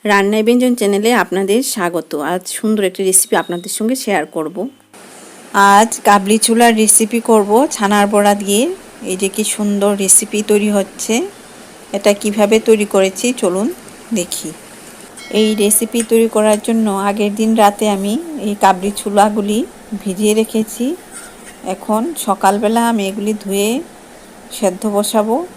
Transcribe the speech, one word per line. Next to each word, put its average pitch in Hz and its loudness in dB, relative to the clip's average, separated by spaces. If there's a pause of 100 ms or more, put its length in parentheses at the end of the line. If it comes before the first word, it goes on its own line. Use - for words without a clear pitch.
রান্নায় 208 2
ব্যঞ্জন 247 4
চ্যানেলে 208 0
আপনাদের 196 0 (120)
স্বাগত। 175 -4 (220)
আজ 185 -4 (160)
সুন্দর 214 0
একটি 185 -4
রেসিপি 185 0
আপনাদের 175 -4
সঙ্গে 226 -2
শেয়ার 185 0 (100)
করব। 160 -6 (1120)
আজ 214 6 (160)
কাবলি 202 4
ছোলার 233 4 (100)
রেসিপি 220 0 (100)
করব 208 4 (240)
ছানার 202 2
বড়া 202 4
দিয়ে। 202 0 (500)
এই 185 -6
যে 196 -2
কি 214 -4 (120)
সুন্দর 202 0 (100)
রেসিপি 208 0 (120)
তৈরি 208 2
হচ্ছে। 196 -4 (760)
এটা 202 2 (100)
কিভাবে 208 2 (120)
তৈরি 208 4
করেছি 190 0 (140)
চলুন 190 0 (520)
দেখি। 170 -8 (880)
এই 214 4 (120)
রেসিপি 220 0
তৈরি 226 4
করার 214 2
জন্য 226 0 (220)
আগের 208 -2
দিন 220 0 (100)
রাতে 208 4 (120)
আমি 202 -4 (320)
এই 208 -4
কাবলি 190 2 (100)
ছোলাগুলি 208 0 (440)
ভিজিয়ে 208 -2
রেখেছি। 220 -2 (880)
এখন 214 -2 (240)
সকালবেলা 208 0
আমি 220 0
এগুলি 208 -4 (100)
ধুয়ে 196 -2 (880)
সেদ্ধ 185 -2 (140)
বসাবো। 214 0 (200)